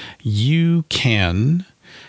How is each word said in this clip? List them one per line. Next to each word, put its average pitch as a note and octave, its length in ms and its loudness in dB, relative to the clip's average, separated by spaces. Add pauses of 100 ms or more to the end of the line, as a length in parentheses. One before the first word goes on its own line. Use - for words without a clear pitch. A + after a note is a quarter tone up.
(240)
you D#3+ 640 0
can A2 760 0 (460)